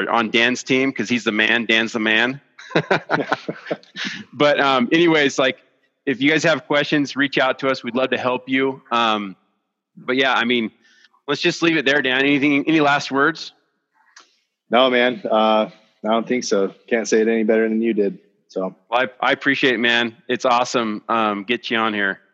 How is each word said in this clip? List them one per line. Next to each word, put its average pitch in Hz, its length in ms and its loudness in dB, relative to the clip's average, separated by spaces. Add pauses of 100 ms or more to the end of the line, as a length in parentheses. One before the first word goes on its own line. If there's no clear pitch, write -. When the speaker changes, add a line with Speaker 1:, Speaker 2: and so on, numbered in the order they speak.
Speaker 1:
or 98 80 -2
on 113 220 0
Dan's 120 320 2
team 135 280 0
'cause 110 160 -4
he's 120 160 -2
the 113 80 0
man. 110 340 0
Dan's 113 280 0
the 117 60 -4
man. 113 420 0 (320)
<laughs> 156 80 2 (1500)
But, 139 260 2
um, 135 320 2
anyways, 160 480 2
like, 131 200 0 (460)
if 127 160 -4
you 143 100 2
guys 156 120 0
have 156 240 0
questions, 143 480 0
reach 139 220 -2
out 131 220 0
to 135 100 -2
us. 131 140 -4
We'd 117 120 -6
love 131 160 0
to 120 60 0
help 123 320 -4
you. 135 320 -2 (100)
Um, 110 440 -2 (600)
but 127 200 -6
yeah, 135 180 0
I 117 120 0
mean, 117 260 0 (560)
let's 143 140 -4
just 170 200 -2
leave 165 160 2
it 131 80 -2
there, 143 160 2
Dan. 131 180 0
Anything, 143 480 2
any 160 120 2
last 143 320 0
words? 143 420 -2 (1160)
Speaker 2:
No, 127 200 4
man. 123 400 0
Uh, 110 400 2
I - 380 -14
don't 113 200 0
think 127 160 -2
so. 98 300 0 (140)
Can't 113 200 -2
say 110 140 4
it 110 60 2
any 113 160 2
better 110 240 2
than 110 140 0
you 117 120 0
did. 101 260 -2 (280)
So. 92 280 -6 (140)
Speaker 1:
Well, 120 120 2 (200)
I, 120 60 0
I 135 40 2
appreciate 135 440 0
it, 107 40 -2
man. 120 360 0 (120)
It's 123 180 -2
awesome. 120 640 0
Um, 107 340 0
get 117 260 -4
you 120 80 -2
on 110 160 0
here. 101 260 -2 (140)